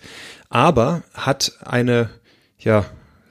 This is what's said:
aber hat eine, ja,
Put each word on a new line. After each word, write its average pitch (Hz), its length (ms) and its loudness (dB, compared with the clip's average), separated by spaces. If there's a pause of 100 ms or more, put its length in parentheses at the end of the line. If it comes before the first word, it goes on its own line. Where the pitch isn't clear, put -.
(480)
aber 139 540 2 (120)
hat - 500 -4
eine, 123 440 0 (520)
ja, 107 240 2 (460)